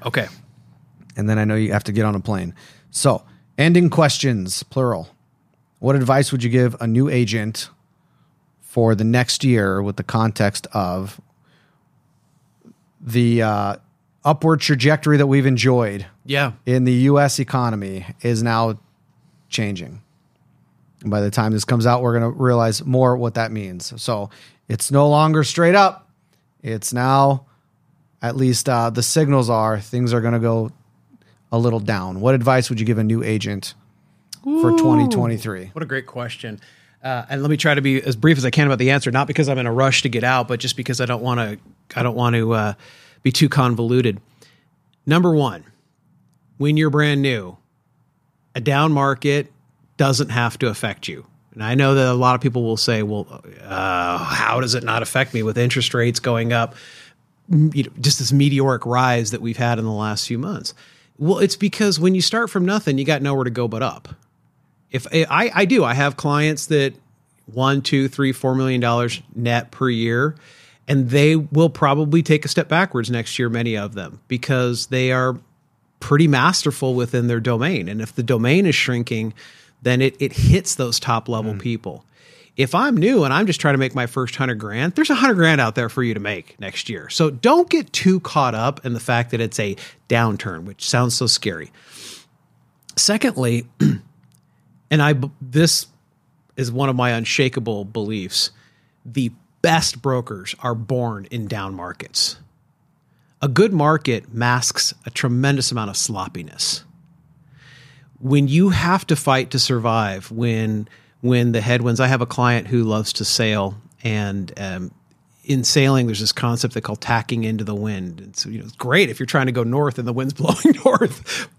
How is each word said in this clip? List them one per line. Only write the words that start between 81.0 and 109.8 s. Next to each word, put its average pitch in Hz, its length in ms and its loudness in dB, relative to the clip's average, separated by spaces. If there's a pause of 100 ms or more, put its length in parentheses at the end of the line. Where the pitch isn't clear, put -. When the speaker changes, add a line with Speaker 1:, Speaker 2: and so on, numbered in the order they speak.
Speaker 1:
top 113 280 -2
level 110 260 -4
Speaker 2:
Mm. 95 60 -10
Speaker 1:
people. 110 440 -8 (520)
If 131 180 0
I'm 247 220 2
new 190 280 4
and 131 80 0
I'm 202 140 2
just 170 140 -2
trying 143 140 4
to 135 40 2
make 131 160 -2
my 123 120 -2
first 123 300 -6
hundred 127 220 -2
grand, 113 360 -4
there's 311 160 2
a 277 40 2
hundred 247 220 2
grand 160 240 4
out 113 140 0
there 117 140 -2
for 127 140 -4
you 117 120 -2
to 104 60 -6
make 101 400 -8
next - 300 -10
year. 82 180 -10
So 156 220 0
don't 277 400 2
get 320 240 -2
too 185 260 2
caught 127 340 0
up 120 300 -2
in 123 80 -6
the 113 80 -8
fact 120 300 0
that 117 100 -2
it's 110 180 -6
a 101 180 -4 (340)
downturn, 101 540 -2
which - 240 -12
sounds 123 260 0
so 127 120 -2
scary. 82 440 -4 (1300)
Secondly, 127 760 0
<clears throat> - 1160 -4
and 151 120 4
I 147 120 4
b-, 139 160 -4 (100)
this 147 460 0 (720)
is 127 140 -6
one 135 180 -2
of 127 80 -2
my 123 160 2
unshakable 113 720 -2
beliefs, 104 640 -6 (540)
the 123 280 -4 (300)
best 160 400 0
brokers 120 580 -6
are 123 140 -4
born 113 560 -4
in 113 160 -8
down 98 280 -8
markets. - 640 -6 (1040)
A - 80 0
good 185 240 4
market 147 600 0
masks 123 640 0 (120)
a 120 40 -14
tremendous 131 640 0
amount 110 180 -6
of 95 60 -8
sloppiness. 90 880 -8 (1400)
When 139 280 2
you 175 200 4
have 180 400 0
to 160 80 2
fight 131 340 0
to 135 80 -2
survive, 110 720 -2